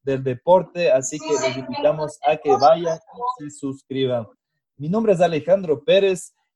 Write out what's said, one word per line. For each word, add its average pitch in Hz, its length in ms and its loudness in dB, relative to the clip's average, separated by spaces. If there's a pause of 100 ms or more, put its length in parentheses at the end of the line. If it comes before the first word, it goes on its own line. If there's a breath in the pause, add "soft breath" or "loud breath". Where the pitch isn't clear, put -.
del 135 200 -4
deporte, 170 680 0
así 135 280 0
que 151 140 -8
los 127 240 -2
invitamos 147 680 -4
a 156 100 2
que 147 200 -2
vayan 160 420 4 (420)
y 147 40 -14
se 143 140 -16
suscriban. 131 680 -6 (500)
Mi 147 120 -10
nombre 214 240 2
es 170 80 0
Alejandro 175 640 0
Pérez. 190 480 0 (240)